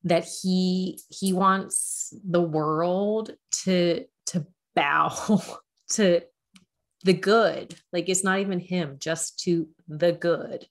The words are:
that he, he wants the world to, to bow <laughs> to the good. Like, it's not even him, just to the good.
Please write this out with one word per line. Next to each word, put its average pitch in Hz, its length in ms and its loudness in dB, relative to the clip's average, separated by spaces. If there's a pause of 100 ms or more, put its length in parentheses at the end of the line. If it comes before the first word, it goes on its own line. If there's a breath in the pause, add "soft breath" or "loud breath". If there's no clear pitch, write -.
that 170 220 0 (160)
he, 185 580 0 (100)
he 190 240 -4
wants - 800 -2 (140)
the 175 140 4
world 175 880 0 (320)
to, 175 420 2 (220)
to 160 180 -4 (300)
bow 151 680 2 (260)
<laughs> - 240 -20
to 175 300 4 (800)
the 185 100 4
good. 190 640 2 (180)
Like, 175 160 -2
it's 185 140 0
not 190 160 0
even 196 200 -2
him, 175 400 -4
just - 420 -6
to 170 260 0 (200)
the 160 240 2
good. 165 600 -4